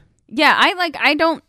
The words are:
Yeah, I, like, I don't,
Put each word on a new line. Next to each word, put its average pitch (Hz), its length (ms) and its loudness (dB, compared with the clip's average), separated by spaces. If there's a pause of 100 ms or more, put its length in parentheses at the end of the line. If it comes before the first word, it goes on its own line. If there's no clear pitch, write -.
(300)
Yeah, 247 280 2
I, 285 160 2
like, 359 260 -6
I 269 160 0
don't, 320 340 -2